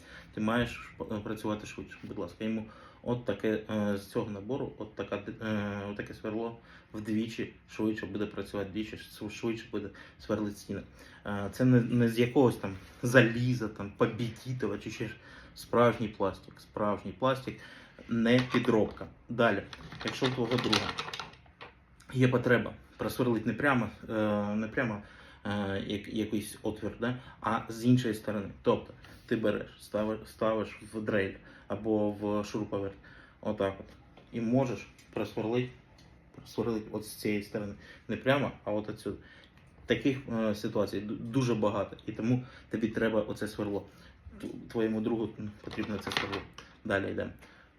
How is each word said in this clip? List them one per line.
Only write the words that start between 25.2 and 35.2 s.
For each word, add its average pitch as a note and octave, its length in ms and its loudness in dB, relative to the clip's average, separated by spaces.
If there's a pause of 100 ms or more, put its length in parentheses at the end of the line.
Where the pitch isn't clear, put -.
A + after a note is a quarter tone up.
е, G2+ 420 -2
як-, G#2 220 -4
якийсь G#2+ 540 -2
отвір, A2 380 -4
да? B2 160 0 (240)
А A2+ 280 0
з A2 160 -6
іншої B2 300 6
сторони. G#2 340 -4 (140)
Тобто - 300 2 (340)
ти A#2+ 100 2
береш, G#2 320 0 (120)
стави-, G#2+ 460 -2
ставиш A2 420 0 (240)
в A2 80 -4
дрель G#2 320 2 (360)
або G#2+ 420 2
в G#2 340 0
шуруповерт, G2+ 500 -4 (460)
отак G#2 400 0
от, - 60 -14 (460)
і A#2 80 -4
можеш C3 460 2 (260)
просверлити, A#2 580 -2 (640)